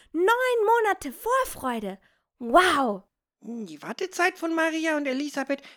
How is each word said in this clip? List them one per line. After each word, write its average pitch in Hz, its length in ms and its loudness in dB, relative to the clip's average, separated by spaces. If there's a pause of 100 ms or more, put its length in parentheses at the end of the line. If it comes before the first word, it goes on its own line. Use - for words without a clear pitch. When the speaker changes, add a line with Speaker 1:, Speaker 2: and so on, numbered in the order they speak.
(120)
Speaker 1:
Neun 466 540 2
Monate 415 480 2
Vorfreude. 247 840 -4 (400)
Wow! 262 640 2 (380)
Speaker 2:
Die 214 400 -12
Wartezeit 359 560 -2
von 330 160 -4
Maria 320 440 0
und 294 80 -4
Elisabeth 277 560 -4 (160)